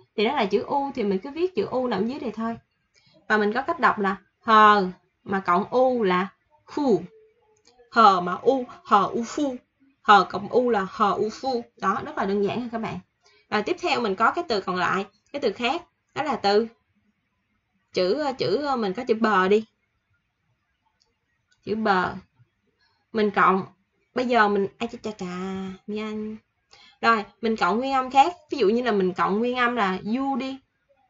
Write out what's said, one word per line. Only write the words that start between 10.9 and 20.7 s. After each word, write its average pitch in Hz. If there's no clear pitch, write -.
hờ 208
u 214
phu. 240
Đó, 202
rất 302
là 240
đơn 202
giản 196
ha 247
các 226
bạn. 185
Rồi 208
tiếp 330
theo 277
mình 202
có 226
cái 349
từ 208
còn 185
lại, 185
cái 285
từ 233
khác. 269
Đó 269
là 269
từ 208
chữ, 208
chữ, 269
mình 202
có 254
chữ 247
bờ 208
đi. 214